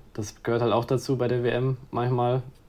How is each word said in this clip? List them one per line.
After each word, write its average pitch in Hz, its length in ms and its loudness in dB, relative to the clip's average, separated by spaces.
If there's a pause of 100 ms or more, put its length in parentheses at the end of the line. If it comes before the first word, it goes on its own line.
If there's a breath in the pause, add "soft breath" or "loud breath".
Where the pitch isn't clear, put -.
(140)
Das - 280 -8
gehört 117 200 0
halt 117 100 2
auch 117 140 2
dazu 131 320 0
bei 123 100 0
der 123 160 0
W 120 60 2
M 127 260 0 (140)
manchmal. 123 520 0 (260)